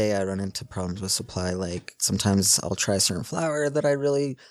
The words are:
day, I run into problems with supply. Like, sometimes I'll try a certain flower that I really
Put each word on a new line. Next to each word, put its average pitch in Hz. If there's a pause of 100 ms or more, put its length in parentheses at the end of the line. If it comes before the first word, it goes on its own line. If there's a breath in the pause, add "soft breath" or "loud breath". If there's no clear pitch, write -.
day, 104
I 98
run 95
into 98
problems 92
with 95
supply. -
Like, 90
sometimes 98
I'll 87
try 101
a 95
certain -
flower 151
that 147
I 143
really 139 (140)